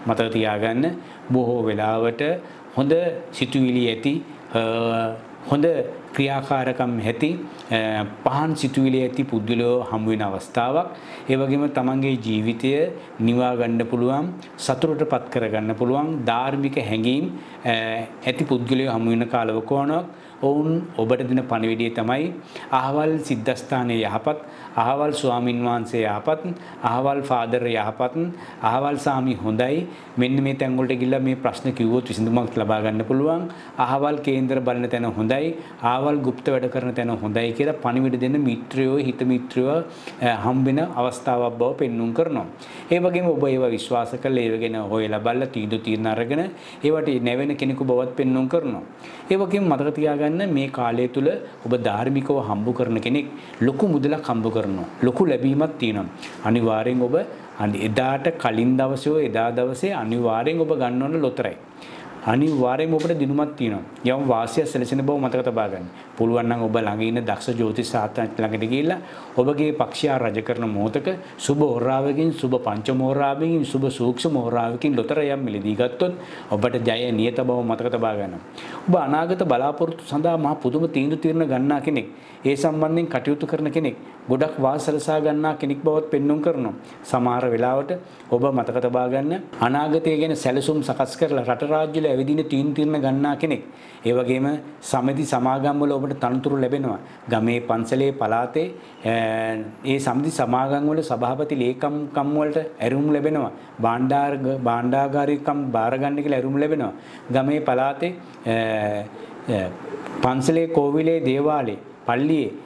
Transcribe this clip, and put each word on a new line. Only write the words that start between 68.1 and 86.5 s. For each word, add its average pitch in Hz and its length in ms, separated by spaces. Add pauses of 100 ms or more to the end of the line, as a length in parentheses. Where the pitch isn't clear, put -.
ළඟට 110 320
ගිහිල්ලා 147 320 (400)
ඔබගේ 147 400
පක්ෂයා 135 400
රජ 110 240
කරන 117 240
මොහොතක 110 420 (300)
සුබ 143 220
හෝරාවකින්, 139 760
සුබ 131 200 (120)
පංචම 110 340
හෝරාවකින්, 143 640
සුබ 135 240
සූක්ෂම 127 520
හෝරාවකින් 117 560
ලොතරැයක් 143 420
මිලදී 104 360
ගත්තොත් 123 380 (360)
ඔබට 117 380
ජය 120 240
නියත 117 260
බව 123 240
මතක 113 320
තබා 113 220
ගන්න. 98 180 (500)
ඔබ 180 120
අනාගත 170 500
බලාපොරොත්තු 151 580
සඳහා 160 340
මහා 147 180
පුදුම 151 340
තීන්දුව 147 320
තීරන 160 240
ගන්නා 135 360
කෙනෙක්. 139 260 (380)
ඒ 135 100
සම්බන්ධයෙන් 156 520
කටයුතු 143 380
කරන 151 260
කෙනෙක්. 139 240 (320)
ගොඩක් 135 320
වාසලසා 147 640
ගන්නා 151 360
කෙනෙක් 143 260
බවත් 156 260
පෙන්නුම් 147 320
කරනවා. 135 320 (300)